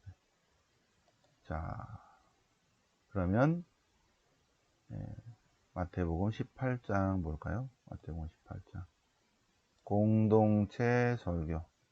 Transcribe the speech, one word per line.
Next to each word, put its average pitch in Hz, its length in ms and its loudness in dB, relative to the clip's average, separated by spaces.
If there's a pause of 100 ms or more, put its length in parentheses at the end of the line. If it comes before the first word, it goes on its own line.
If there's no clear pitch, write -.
(1400)
자, - 560 -10 (1120)
그러면, 117 520 2 (1300)
예, 104 220 -10 (600)
마태복음 90 580 -2
십팔 127 480 -6
장 95 420 0
볼까요? 80 460 -4 (180)
마태복음 80 420 -8
십팔 - 340 -14 (100)
장. 92 140 -12 (1000)
공동체 110 1400 4
설교. 82 420 -2 (300)